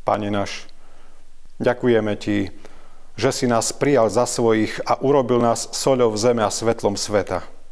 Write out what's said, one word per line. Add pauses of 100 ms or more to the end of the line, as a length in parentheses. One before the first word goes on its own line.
Pane
náš, (960)
ďakujeme
Ti, (640)
že
si
nás
prijal
za
svojich
a
urobil
nás
soľou
v
zeme
a
svetlom
sveta. (280)